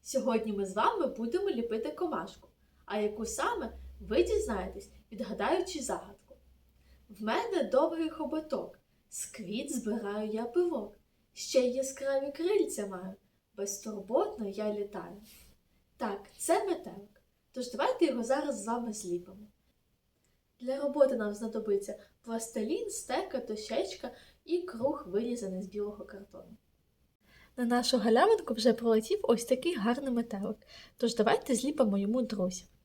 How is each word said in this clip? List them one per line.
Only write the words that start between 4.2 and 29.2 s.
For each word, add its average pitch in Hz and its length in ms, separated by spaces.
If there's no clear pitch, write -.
дізнаєтесь, 196 640
відгадаючи 226 680
загадку. - 560
В 214 140
мене 349 400
довгий 320 460
хоботок, - 680
з - 160
квіт 233 500
збираю 214 540
я 220 160
пилок. 311 540
Ще - 260
й 247 140
яскраві 269 580
крильця 330 560
маю, 190 280
безтурботно 208 920
я 208 260
літаю. 202 480
Так, 202 400
це 415 280
метелик. 202 560
Тож 247 200
давайте 330 340
його 240 180
зараз 262 400
з 208 40
вами 233 260
зліпимо. 190 540
Для 254 180
роботи 277 380
нам 208 180
знадобиться 208 680
пластилін, 233 680
стека, 294 500
дощечка 240 720
і 339 160
круг, 277 460
вирізаний 202 540
з 202 60
білого 208 380
картону. - 520
На 247 80
нашу 240 320
галявинку 247 560
вже 226 200
прилетів 226 500